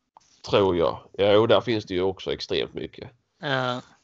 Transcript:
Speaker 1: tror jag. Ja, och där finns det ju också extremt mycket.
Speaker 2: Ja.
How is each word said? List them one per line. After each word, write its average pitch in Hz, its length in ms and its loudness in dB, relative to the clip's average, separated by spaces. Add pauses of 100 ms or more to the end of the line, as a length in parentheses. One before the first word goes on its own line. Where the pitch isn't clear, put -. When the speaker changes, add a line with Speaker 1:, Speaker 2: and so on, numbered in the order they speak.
(500)
Speaker 1:
tror 98 260 4
jag. 76 220 0 (140)
Ja, 101 260 4
och 110 100 4
där 101 120 6
finns 110 240 -4
det 95 100 -8
ju 90 80 -2
också 92 300 -4
extremt - 420 -6
mycket. - 360 -12 (300)
Speaker 2:
Ja. 127 400 -4 (240)